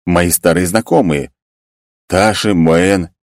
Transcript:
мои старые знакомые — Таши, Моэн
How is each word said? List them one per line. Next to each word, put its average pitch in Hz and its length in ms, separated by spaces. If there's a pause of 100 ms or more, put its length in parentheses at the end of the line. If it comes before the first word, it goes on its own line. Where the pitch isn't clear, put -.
мои 87 260
старые 87 340
знакомые — 90 680 (760)
Таши, 104 460
Моэн 85 560 (140)